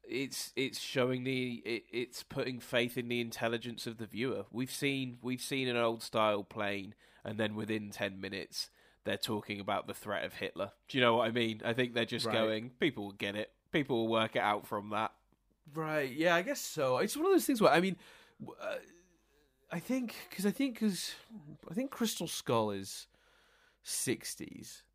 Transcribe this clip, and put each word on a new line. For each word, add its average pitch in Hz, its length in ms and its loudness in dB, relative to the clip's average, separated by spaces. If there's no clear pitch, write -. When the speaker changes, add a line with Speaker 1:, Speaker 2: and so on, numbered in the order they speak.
Speaker 1:
it's, 127 540 -4
it's 131 240 -2
showing 127 420 0
the, 127 420 -2
it, 113 280 -2
it's 120 320 -4
putting 131 340 -4
faith 120 400 0
in 120 80 -4
the 120 140 0
intelligence 117 640 -2
of 113 120 -8
the 113 80 -8
viewer. 104 440 -4
We've 127 220 -4
seen, 135 500 -2
we've 127 200 -4
seen 131 260 -2
an 120 80 2
old 117 260 2
style 107 400 4
plane, 101 540 -4
and 107 140 -6
then 107 160 0
within 107 360 -2
ten 98 300 -4
minutes, 98 500 -6
they're 101 120 0
talking 104 420 -2
about 98 300 -2
the 98 60 -8
threat 104 300 -4
of 95 100 -8
Hitler. 95 360 -6
Do - 100 -6
you 127 60 6
know 117 140 8
what 117 100 4
I 113 60 0
mean? 113 320 0
I 117 80 0
think 120 200 0
they're 117 120 2
just 113 220 -4
Speaker 2:
Right. 110 80 0
Speaker 1:
going, 110 440 2
"People 120 280 0
will 101 60 -10
get 101 220 -4
it. 107 160 -4
People 139 240 2
will 113 120 4
work 113 280 4
it 117 60 4
out 107 220 2
from 104 260 -4
that." 107 220 0
Speaker 2:
Right, 156 380 -2
yeah, 165 240 4
I 175 60 4
guess 262 180 -2
so. 131 380 2
It's 202 180 0
one 311 100 2
of 392 60 6
those 330 120 6
things 254 160 2
where, 156 120 10
I 160 80 8
mean, 185 160 2
w-, - 200 -12
uh, - 180 -4
I 170 80 -4
think, 247 340 -2
'cause 196 160 -2
I 202 60 4
think, 269 260 0
'cause 202 380 0
I 165 60 -10
think 262 160 -2
Crystal 220 380 -2
Skull 113 420 2
is 98 380 -8
sixties - 1000 -6